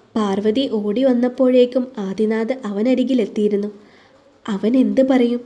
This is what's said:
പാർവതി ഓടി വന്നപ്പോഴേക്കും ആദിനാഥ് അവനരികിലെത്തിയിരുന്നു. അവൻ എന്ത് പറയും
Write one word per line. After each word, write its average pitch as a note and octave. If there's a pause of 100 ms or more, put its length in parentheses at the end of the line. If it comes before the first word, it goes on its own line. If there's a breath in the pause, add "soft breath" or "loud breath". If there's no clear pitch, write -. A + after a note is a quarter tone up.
(160 soft breath)
പാർവതി G#3+ (100)
ഓടി G#3
വന്നപ്പോഴേക്കും B3 (140)
ആദിനാഥ് A3 (100)
അവനരികിലെത്തിയിരുന്നു. G#3 (760 soft breath)
അവൻ G#3+
എന്ത് G#3+
പറയും C4